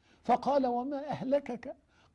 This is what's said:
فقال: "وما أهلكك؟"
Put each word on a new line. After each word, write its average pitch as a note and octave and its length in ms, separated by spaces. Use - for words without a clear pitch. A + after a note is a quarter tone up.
فقال: B3 440
"وما C4 420
أهلكك؟" C4 680